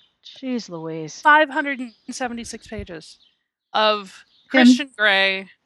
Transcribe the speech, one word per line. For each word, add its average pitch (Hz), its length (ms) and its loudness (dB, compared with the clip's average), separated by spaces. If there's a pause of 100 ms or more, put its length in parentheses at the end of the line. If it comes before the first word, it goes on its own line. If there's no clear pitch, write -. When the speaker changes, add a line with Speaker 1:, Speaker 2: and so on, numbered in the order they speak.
(220)
Speaker 1:
Jeez 254 460 -8
Louise. 160 540 -10
Speaker 2:
Five 302 260 6
hundred 277 320 -6
and 240 140 -14 (160)
seventy-six 233 560 -10
pages 202 500 -14 (560)
of 214 540 -2 (160)
Speaker 1:
Him. - 80 -20
Speaker 2:
Christian 262 440 6
Grey 190 540 0 (180)